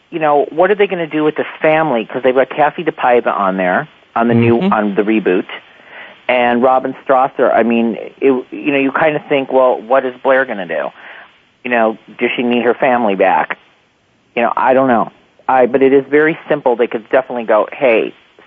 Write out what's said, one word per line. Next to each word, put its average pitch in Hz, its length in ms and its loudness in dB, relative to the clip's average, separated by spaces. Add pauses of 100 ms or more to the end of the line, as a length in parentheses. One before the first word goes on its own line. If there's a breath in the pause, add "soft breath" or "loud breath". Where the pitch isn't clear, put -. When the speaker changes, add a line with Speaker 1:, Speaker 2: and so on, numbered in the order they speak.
(100)
Speaker 1:
you 160 100 -8
know, 147 300 2
what 175 200 0
are 208 60 0
they 202 100 2
gonna 180 220 -4
do 151 160 -2
with 151 120 0
this 127 100 -4 (140)
family? 156 440 0
'Cause 127 180 -8
they've 127 120 2
got 131 160 2
Cassie 151 340 -2
DePaiva 123 440 0
on 95 280 -2
there, 95 320 0 (260)
on 117 140 0
the 117 60 2
new, 117 240 4
Speaker 2:
Mm-hmm. 98 140 0
Speaker 1:
on 107 220 -2
the 107 80 -2
reboot. 101 440 0 (840 loud breath)
And 120 320 0
Robin 131 340 0 (120)
Strasser, 131 480 2
I 113 80 4
mean, 117 340 0 (240)
it, 131 300 0
you - 220 -6
know, 139 60 0
you 139 120 0
kinda 151 380 -2
think, 135 240 -2
well, 127 280 2
what 127 240 0
is 131 80 -4 (120)
Blair 131 200 2
gonna 104 220 -8
do? 78 220 -6 (760 loud breath)
You 123 80 -8
know, 113 280 0 (200)
does 120 160 -2
she 131 80 -6
need 120 220 0
her 120 100 2
family 120 400 0
back? 90 420 0 (800)
You 120 80 -2
know, 117 140 -2
I 123 180 0
don't 135 140 2
know. 113 240 0 (360)
I, 127 180 2
but 131 160 0
it 135 100 4
is 135 140 4
very 151 300 0 (120)
simple. 143 260 0
They 117 140 0
could 113 220 -8
definitely 127 340 -2
go, 107 280 0
"Hey, 110 400 0 (340)